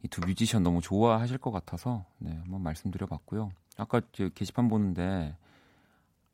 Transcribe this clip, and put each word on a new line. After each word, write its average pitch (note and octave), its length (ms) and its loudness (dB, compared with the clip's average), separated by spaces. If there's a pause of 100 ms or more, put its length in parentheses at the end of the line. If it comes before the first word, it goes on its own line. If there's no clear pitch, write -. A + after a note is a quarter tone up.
이 - 60 -6
두 - 120 -6
뮤지션 F#2+ 420 2
너무 F2 180 4
좋아하실 A2+ 580 2
것 C3 120 -4
같아서, G2+ 540 -6 (140)
네, D#2+ 180 -6
한번 F#2 260 -8
말씀드려봤고요. F2+ 880 -4 (260)
아까 G#2+ 240 0 (120)
저 F#2+ 160 -2
게시판 A2 400 0
보는데 F2+ 680 0 (960)